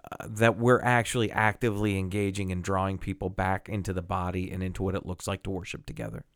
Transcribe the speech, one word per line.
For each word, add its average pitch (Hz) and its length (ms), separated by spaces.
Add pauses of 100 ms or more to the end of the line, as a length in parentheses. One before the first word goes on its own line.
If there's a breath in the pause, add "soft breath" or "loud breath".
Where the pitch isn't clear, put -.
(120)
uh, - 160
that 113 300
we're 120 240
actually 120 500
actively 107 680
engaging 95 540
and 90 100
drawing 95 360
people 95 320
back 95 400
into 98 240
the 90 80
body 90 480
and 92 120
into 92 200
what 95 120
it 98 120
looks 90 200
like 98 180
to 98 60
worship 92 360
together? - 380 (120)